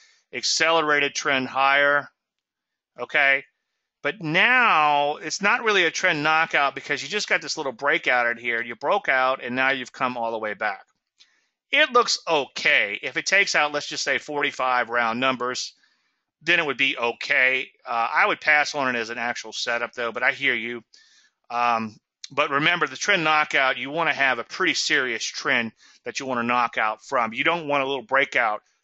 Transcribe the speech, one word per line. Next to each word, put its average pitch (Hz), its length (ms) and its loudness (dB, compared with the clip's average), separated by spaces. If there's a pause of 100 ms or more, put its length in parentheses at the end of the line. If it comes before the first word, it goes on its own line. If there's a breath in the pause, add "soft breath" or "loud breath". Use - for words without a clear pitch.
(320 soft breath)
accelerated 151 840 2
trend 131 320 0
higher, 139 600 2 (920)
okay? 139 420 2 (580)
But 170 220 -4
now 160 960 4
it's - 260 -8
not 233 220 2
really 196 220 4
a 156 40 0
trend 160 320 0
knockout 156 540 2
because 135 260 -6
you 139 60 -10
just 208 200 -4
got 180 140 0
this 147 140 -8
little 139 160 -4
breakout 135 560 0
in 117 80 -2
here. 117 260 -4
You 117 140 -8
broke 165 320 -2
out, 131 340 2
and 123 140 -6
now 131 140 2
you've 127 220 -4
come 127 240 -4
all 117 140 -4
the 113 80 -4
way 107 160 -4
back. 101 300 -6 (880 soft breath)
It 294 180 2
looks 240 380 2
okay. 131 760 0
If 135 140 -6
it 160 100 -6
takes 190 300 2
out, 147 160 2
let's 147 160 -4
just - 160 -6
say, 135 140 0
forty-five 127 720 -2
round 117 280 0
numbers, 127 560 -2 (680)
then 170 160 2
it 165 60 0
would 135 140 -4
be 135 180 0
okay. 131 720 0 (180)
Uh, 117 280 -2
I 175 100 4
would 190 160 -2
pass 147 340 2
on 131 220 -2
it - 20 -2
as 113 120 -4
an 120 80 -8
actual 117 340 -6
setup, 117 400 -4
though, 117 180 -4
but 120 120 -6
I 135 100 2
hear 131 220 -2
you. 117 280 -6 (680 soft breath)
Um, 117 480 0 (340)
but 143 160 0
remember, 156 380 2
the 131 100 -6
trend 196 260 0
knockout, 151 540 2
you 127 140 -8
wanna 156 240 0
have 131 240 2
a 113 60 -4
pretty 175 280 -2
serious 131 500 0
trend 123 500 -2 (320 soft breath)
that 120 140 -8
you 143 60 -8
wanna 127 180 -2
knock 120 360 0
out 110 260 -2
from. 117 300 -2
You 135 100 -2
don't 165 240 -2
want 143 140 0
a 135 40 -2
little 135 160 -6
breakout 127 600 0 (220)